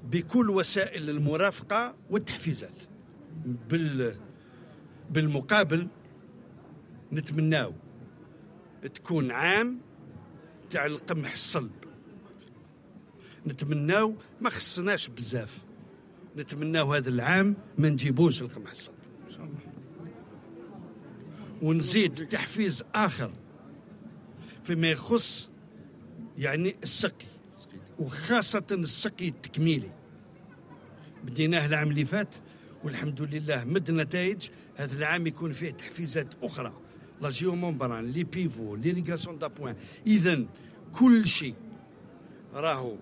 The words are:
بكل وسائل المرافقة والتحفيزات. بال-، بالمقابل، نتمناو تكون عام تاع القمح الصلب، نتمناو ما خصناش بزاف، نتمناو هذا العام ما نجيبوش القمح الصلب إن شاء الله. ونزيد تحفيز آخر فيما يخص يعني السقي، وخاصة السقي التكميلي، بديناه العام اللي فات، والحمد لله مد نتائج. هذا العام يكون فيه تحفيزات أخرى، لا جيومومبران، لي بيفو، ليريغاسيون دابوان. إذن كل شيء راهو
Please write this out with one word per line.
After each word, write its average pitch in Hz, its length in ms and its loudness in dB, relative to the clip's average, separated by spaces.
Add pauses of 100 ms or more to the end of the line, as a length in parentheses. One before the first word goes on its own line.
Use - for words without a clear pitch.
(120)
بكل 208 380 4
وسائل 185 600 2
المرافقة 180 840 2 (140)
والتحفيزات. 147 720 -4 (640)
بال-، 127 720 0 (920)
بالمقابل، 160 800 2 (1300)
نتمناو 151 600 2 (1200)
تكون 147 380 0
عام 202 480 4 (920)
تاع 147 160 -2
القمح 151 460 -4
الصلب، 123 400 -2 (1800)
نتمناو 151 680 2 (260)
ما 240 80 0
خصناش - 580 0
بزاف، 120 500 -6 (800)
نتمناو 151 560 0
هذا 131 160 2
العام 175 460 4 (220)
ما 156 120 6
نجيبوش 143 520 4
القمح 113 300 -10
الصلب - 240 -12 (320)
إن - 40 -18
شاء - 140 -14
الله. 147 140 -10 (2000)
ونزيد 160 680 4
تحفيز 185 560 0 (120)
آخر 143 360 0 (1300)
فيما 165 280 2
يخص - 600 2 (840)
يعني 147 460 0
السقي، - 420 0 (760)
وخاصة 165 720 0
السقي 180 560 0
التكميلي، 147 640 0 (1300)
بديناه 151 420 2
العام 151 240 2
اللي 147 160 2
فات، 196 300 -2 (480)
والحمد 143 380 -4
لله 147 440 -2
مد 165 260 0
نتائج. 180 580 0 (260)
هذا 135 220 -6
العام 160 300 2
يكون 160 240 -4
فيه 143 200 -6
تحفيزات 151 560 -6 (160)
أخرى، 131 300 -6 (480)
لا 147 80 -2
جيومومبران، 139 760 -2
لي 143 180 -2
بيفو، 113 520 -4
ليريغاسيون 165 600 -2
دابوان. 147 380 -6 (320)
إذن 175 400 6 (520)
كل 233 260 10
شيء 139 300 0 (960)
راهو 131 480 0